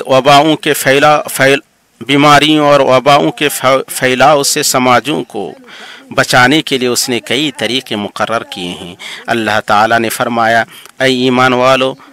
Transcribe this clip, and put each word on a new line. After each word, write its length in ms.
وباؤں 500
کے 180
پھیلا-، 480
پھیل-، 720
بیماریوں 600
اور 120
وباؤں 520
کے 180
پھ-، 500
پھیلاؤ 440
سے 200
سماجوں 600
کو 280
بچانے 460
کے 160
لیے 100
اس 220
نے 100
کئی 380
طریقے 380
مقرر 480
کیے 260
ہیں۔ 260
اللہ 380
تعالیٰ 340
نے 100
فرمایا، 540
"اے 60
ایمان 480
والو، 400